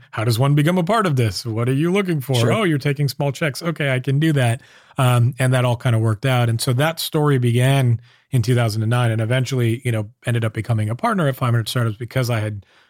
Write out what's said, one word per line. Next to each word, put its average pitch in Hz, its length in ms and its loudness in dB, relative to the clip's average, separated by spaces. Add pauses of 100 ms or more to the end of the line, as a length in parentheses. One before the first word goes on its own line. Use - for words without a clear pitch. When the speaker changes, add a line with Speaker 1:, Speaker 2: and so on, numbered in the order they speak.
(100)
Speaker 1:
How 110 140 -6
does 117 160 0
one 139 160 2
become 156 200 2
a 180 60 2
part 208 240 0
of 151 80 2
this? 117 320 -2
What 117 220 -2
are 131 60 0
you 165 180 0
looking 180 280 -2
for?" 131 140 -4
Speaker 2:
Sure. 117 180 2
Speaker 1:
"Oh, 220 120 0
you're 156 140 0
taking 143 280 -2
small 143 240 -2
checks." 147 320 -4
"Okay, 156 300 -2
I 127 80 0
can 139 180 -2
do 160 140 2
that." 123 280 2 (360)
Um, 123 420 4
and 127 160 2
that 123 100 2
all 120 120 2
kind 120 180 0
of 110 80 2
worked 110 240 0
out. 123 220 2
And 113 120 -2
so 135 120 0
that 151 260 0
story 147 400 0
began 123 600 2 (320)
in 123 100 2
two 123 140 2
thousand 110 260 0
and 110 80 -2
nine 120 220 2
and 110 80 -2
eventually, 120 640 0
you 123 80 -2
know, 110 180 -4 (160)
ended 117 180 0
up 110 80 -2
becoming 107 380 -2
a 120 60 -4
partner 196 320 0
at 127 80 -4
five 120 160 -2
hundred 113 160 0
Startups 113 280 -2
because 123 320 -4
I 117 120 -2
had 107 260 -8 (240)